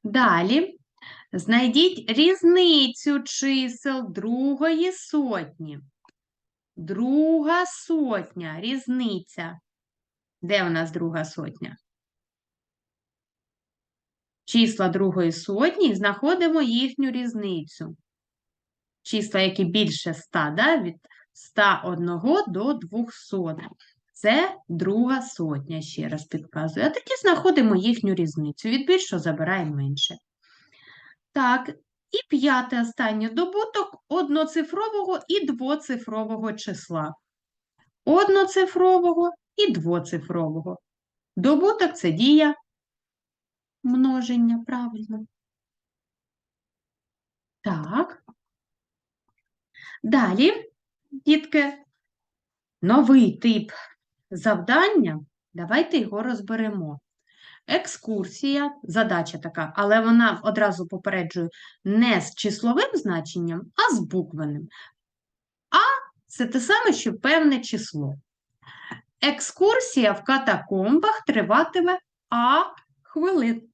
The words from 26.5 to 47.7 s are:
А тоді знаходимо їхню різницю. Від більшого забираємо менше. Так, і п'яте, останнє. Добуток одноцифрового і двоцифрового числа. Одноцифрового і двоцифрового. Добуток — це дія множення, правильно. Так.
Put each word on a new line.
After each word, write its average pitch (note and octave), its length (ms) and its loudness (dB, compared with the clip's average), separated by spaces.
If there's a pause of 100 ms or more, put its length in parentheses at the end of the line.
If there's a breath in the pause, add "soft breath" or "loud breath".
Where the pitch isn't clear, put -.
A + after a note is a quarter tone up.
А D#4 40 2
тоді - 300 -6
знаходимо D4+ 560 4
їхню G#3 380 0
різницю. D#3 540 -4
Від C4+ 180 -2
більшого F#4 340 2
забираємо D#3+ 540 -4
менше. C#3+ 420 -4 (1160 soft breath)
Так, B3+ 360 0 (420)
і A#4 200 -6
п'яте, B3+ 520 0
останнє. A3+ 480 -2
Добуток F#4+ 800 -4
одноцифрового E4+ 1080 -2 (100)
і F4 180 0
двоцифрового A3+ 1080 -6
числа. D#3+ 600 -8 (880)
Одноцифрового F#4 1300 4 (260)
і G4 160 2
двоцифрового. E3+ 1080 -4 (580)
Добуток — E4+ 600 2
це E3 160 0
дія D4 420 6 (1300)
множення, B3 840 2
правильно. A3 600 -8 (2250)
Так. F#3 600 -4 (1800 loud breath)